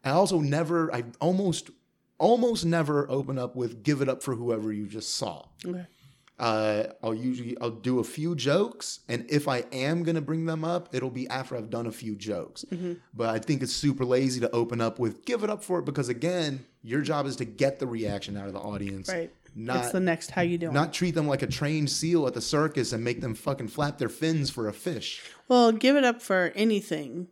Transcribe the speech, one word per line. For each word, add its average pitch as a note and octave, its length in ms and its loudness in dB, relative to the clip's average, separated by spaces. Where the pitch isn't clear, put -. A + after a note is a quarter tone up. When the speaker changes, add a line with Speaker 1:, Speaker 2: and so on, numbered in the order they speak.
Speaker 1:
I C3+ 60 0
also F3 300 6
never, D#3 540 2
I A#2+ 100 -2
almost, F3+ 500 0
almost A3+ 480 4
never D3+ 440 2
open C3+ 300 -2
up B2 160 -4
with, A#2 260 -4
"Give C#3 200 2
it C3+ 80 4
up C3 120 -2
for C3 140 -2
whoever A2 380 -2
you G#2 140 -4
just G#2+ 280 -6
saw." F2+ 300 -6
Speaker 2:
Okay. F3+ 200 -6
Speaker 1:
Uh, G#2+ 460 2
I'll A2+ 100 -2
usually, B2 460 -4
I'll A#2+ 100 -2
do A#2 300 0
a A2+ 40 0
few D#3+ 300 -4
jokes, D#3 760 0
and A#2+ 200 -4
if C#3+ 200 2
I B2 240 0
am D3 300 0
gonna E3 180 0
bring D#3+ 240 -2
them D#3+ 180 -2
up, E3+ 320 -2
it'll B2+ 140 -2
be B2+ 180 -4
after B2+ 300 -6
I've G#2+ 120 -8
done A2+ 160 -4
a A2 60 -4
few G#2+ 240 -8
jokes. G2+ 560 -6
Speaker 2:
Mm-hmm. F3 220 -4
Speaker 1:
But A2+ 160 -2
I A2+ 100 0
think C#3 220 0
it's B2+ 120 -2
super C3+ 320 0
lazy B2+ 340 2
to A2+ 120 2
open A#2 280 0
up A2+ 200 0
with A2+ 260 -2
"Give A#3 180 0
it G#3 60 0
up G#3 140 -4
for F3+ 160 0
it," C#3 60 -4
because, C#3+ 220 -2
again, C#3+ 580 -2
your A#2+ 200 -2
job D3 240 0
is C#3 120 -4
to B2+ 80 -4
get C3+ 340 0
the C3+ 80 -2
reaction G#2 500 -4
out G2 100 -8
of G2 60 -8
the G2 60 -8
audience. G2 500 -6
Speaker 2:
Right. E3+ 220 -4
Speaker 1:
Not, B2 300 -2
Speaker 2:
It's B2 80 -2
the F#3+ 80 2
next E3+ 320 2
"How F#3 100 0
you F3 160 2
doing?" E3 160 -2
Speaker 1:
not D3 200 2
treat F3+ 200 0
them D3+ 140 2
like C#3 140 2
a C#3 60 0
trained D3 420 0
seal D#3+ 360 2
at B2 80 0
the A2+ 80 -4
circus D3 520 2
and A#2 100 -2
make A#2+ 160 0
them A2 160 -2
fucking C3+ 320 -4
flap C#3+ 300 -2
their B2+ 100 0
fins D#3 420 0
for A2 200 -2
a G2+ 40 -4
fish. - 480 -6
Speaker 2:
Well, A#3+ 240 8
give B3+ 240 6
it C4+ 80 6
up A#3+ 160 2
for F#3 340 2
anything F3+ 760 0